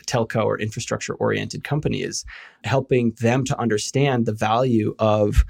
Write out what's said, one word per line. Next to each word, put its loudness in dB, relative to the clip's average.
telco 0
or 0
infrastructure -6
oriented -4
companies, -4
helping 2
them 2
to -4
understand 0
the -2
value 2
of 4